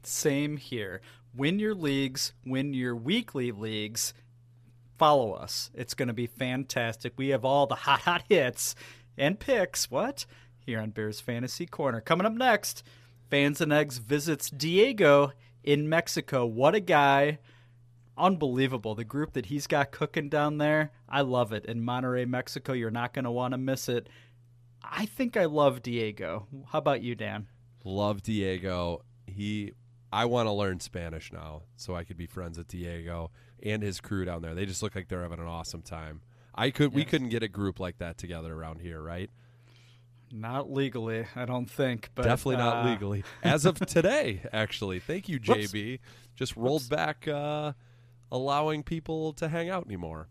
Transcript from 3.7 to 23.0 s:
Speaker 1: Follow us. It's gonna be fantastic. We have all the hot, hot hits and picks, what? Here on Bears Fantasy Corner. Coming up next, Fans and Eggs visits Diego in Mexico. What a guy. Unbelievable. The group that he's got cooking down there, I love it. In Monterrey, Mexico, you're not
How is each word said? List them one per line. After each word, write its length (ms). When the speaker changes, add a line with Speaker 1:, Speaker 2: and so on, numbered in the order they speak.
Speaker 1:
Follow 340
us. 400
It's 220
gonna 180
be 140
fantastic. 880
We 120
have 140
all 220
the 100
hot, 260
hot 280
hits 460
and 220
picks, 520
what? 340
Here 200
on 120
Bears 280
Fantasy 460
Corner. 340
Coming 280
up 60
next, 500
Fans 300
and 140
Eggs 240
visits 540
Diego 800
in 260
Mexico. 560
What 300
a 40
guy. 600
Unbelievable. 760
The 100
group 300
that 140
he's 180
got 260
cooking 380
down 300
there, 320
I 120
love 300
it. 140
In 160
Monterrey, 460
Mexico, 460
you're 180
not 200